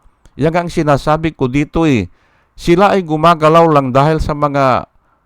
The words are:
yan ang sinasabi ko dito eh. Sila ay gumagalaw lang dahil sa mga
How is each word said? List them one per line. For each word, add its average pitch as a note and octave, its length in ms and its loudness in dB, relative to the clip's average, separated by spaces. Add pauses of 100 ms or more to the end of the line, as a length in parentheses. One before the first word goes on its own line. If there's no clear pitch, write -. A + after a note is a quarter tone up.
(360)
yan D3+ 160 -2
ang F3 160 -2
sinasabi D#3 640 -2
ko C3 160 -4
dito D#3 400 -2
eh. A2 240 -2 (480)
Sila F#3+ 320 2
ay F#3+ 160 -2
gumagalaw D#3+ 640 2
lang C3+ 240 0
dahil D#3 240 2
sa D3+ 160 -6
mga C#3 560 -2 (340)